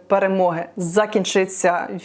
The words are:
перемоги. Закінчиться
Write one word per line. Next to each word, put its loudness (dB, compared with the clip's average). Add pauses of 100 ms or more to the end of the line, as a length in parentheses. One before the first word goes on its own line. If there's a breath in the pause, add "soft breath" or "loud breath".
перемоги. 0 (120)
Закінчиться 0 (160)